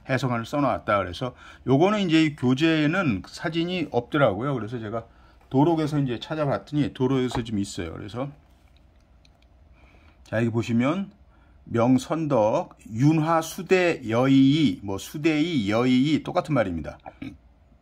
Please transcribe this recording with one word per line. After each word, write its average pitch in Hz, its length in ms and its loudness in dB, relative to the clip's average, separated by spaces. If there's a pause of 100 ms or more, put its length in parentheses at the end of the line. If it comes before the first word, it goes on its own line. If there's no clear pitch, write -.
해석안을 123 360 -2
써놓았다. 113 520 0
그래서 95 380 -4 (320)
요거는 185 400 4
이제 160 160 4
이 151 140 0
교재에는 151 920 2
사진이 170 640 -6
없더라고요. 123 600 0
그래서 117 260 -6
제가 113 240 -8 (460)
도록에서 151 500 2
이제 123 220 -2
찾아봤더니 143 720 -4
도록에서 127 500 0
좀 113 160 -4
있어요. 95 320 -6
그래서 104 380 -10 (2000)
자, 110 120 -4
여기 117 100 0
보시면 117 600 -2 (540)
명선덕, 127 1120 0 (140)
윤화, 156 500 2
수대, 175 680 0
여의, 135 720 4
뭐 98 140 -6
수대의, 151 720 -2
여의 127 520 2
똑같은 175 320 -4
말입니다. 85 440 -4 (840)